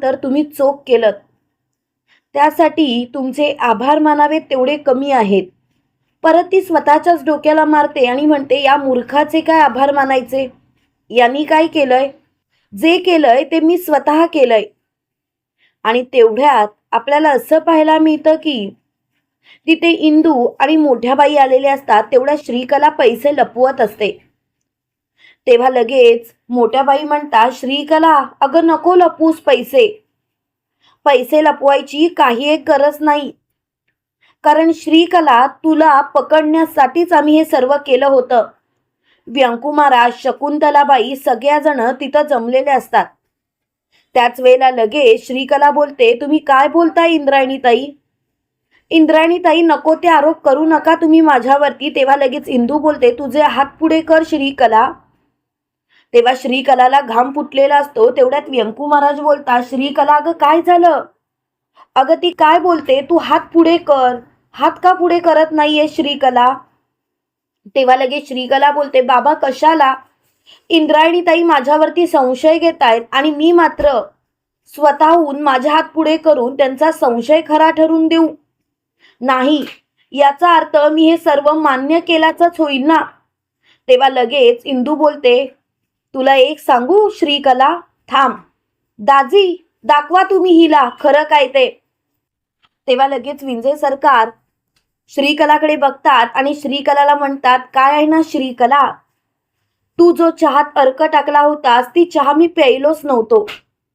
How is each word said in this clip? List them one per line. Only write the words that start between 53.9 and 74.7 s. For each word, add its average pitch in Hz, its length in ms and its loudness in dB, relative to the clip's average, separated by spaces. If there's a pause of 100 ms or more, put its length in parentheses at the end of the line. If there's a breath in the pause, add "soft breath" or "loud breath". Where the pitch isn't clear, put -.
कर 320 260 2
श्रीकला." 269 640 0 (1200)
तेव्हा 240 220 4
श्रीकलाला 262 640 0
घाम 247 340 -2
फुटलेला 285 420 0
असतो. 262 340 0
तेवढ्यात 277 380 -2
व्यंकू 240 380 -6
महाराज 285 340 0
बोलतात, 285 420 -2
"श्रीकला, 277 520 -2
अगं 294 180 -2
काय 320 300 0
झालं? 339 420 2 (880 soft breath)
अगं 277 200 0
ती 349 160 -2
काय 330 280 2
बोलते? 311 420 -2
तू 320 180 -2
हात 302 220 -2 (120)
पुढे 330 240 2
कर, 262 400 0 (360)
हात 302 180 -4 (120)
का 359 100 4
पुढे 349 260 -2
करत 320 340 0
नाहीये 302 360 0
श्रीकला?" 262 680 -2 (1200)
तेव्हा 262 220 2
लगेच 269 320 -6
श्रीकला 269 420 -2
बोलते, 285 300 -2
"बाबा 254 340 0
कशाला? 285 600 0 (760 soft breath)
इंद्रायणीताई 330 720 2
माझ्यावरती 302 640 0
संशय 294 520 0
घेतायत 285 440 0 (100)
आणि 285 180 0
मी 302 220 0
मात्र 302 480 0 (640)
स्वतःहून 294 760 0